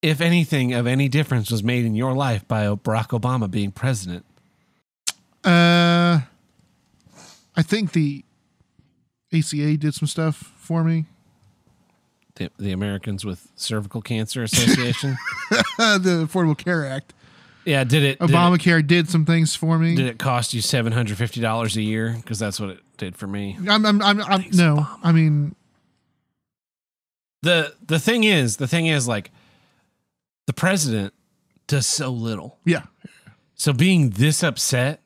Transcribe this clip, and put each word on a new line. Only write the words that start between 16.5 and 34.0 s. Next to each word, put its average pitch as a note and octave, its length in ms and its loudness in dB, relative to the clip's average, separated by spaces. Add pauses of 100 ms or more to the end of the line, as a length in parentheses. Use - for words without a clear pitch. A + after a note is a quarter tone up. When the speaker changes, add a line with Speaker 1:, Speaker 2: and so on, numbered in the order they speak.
Speaker 2:
Care E3 280 -4
Act. C3+ 280 -10 (520)
Speaker 1:
Yeah, C#3 180 2
did C#3 200 2
it, C3+ 160 0
did E3+ 100 2
it - 40 4
Speaker 2:
Obamacare E3+ 520 4
did E3 240 2
some D#3+ 160 2
things E3 300 2
for E3 240 0
me. E3 160 2
Speaker 1:
Did C3 120 2
it A#2 120 -8
cost B2 340 -2
you A#2+ 80 -2
seven A#2 320 0
hundred A2 240 -2
fifty A#2 240 -4
dollars A2 360 -2
a A2 40 -2
year? A2 440 -2
'Cause G#2+ 140 -8
that's G#2 200 -6
what G2+ 120 -8
it F2+ 80 -16 (180)
did F#2 180 -10
for G2+ 120 -12
me. G2+ 280 -8 (140)
Speaker 2:
I'm, G#3+ 160 2
I'm, G#3 160 4
I'm, G3+ 200 2
I'm, F#3+ 200 -2
Speaker 1:
Thanks, - 160 0
Speaker 2:
no, D#3+ 200 4
Speaker 1:
Obama. D3+ 260 -4
Speaker 2:
I E3+ 80 2
mean, D3+ 440 2 (1900)
Speaker 1:
The, D#3+ 300 2 (120)
the D#3+ 140 0
thing A3+ 240 2
is, D3+ 340 2
the C3+ 100 -4
thing E3 200 0
is, C#3+ 200 0
like, G#2+ 240 -4 (1160)
the B2+ 60 -4
president C3 600 -2 (540)
does C#3 200 0
so C3+ 220 -4
little. A2+ 560 -8
Speaker 2:
Yeah. E3+ 180 0 (720)
Speaker 1:
So - 180 0
being D#3+ 380 4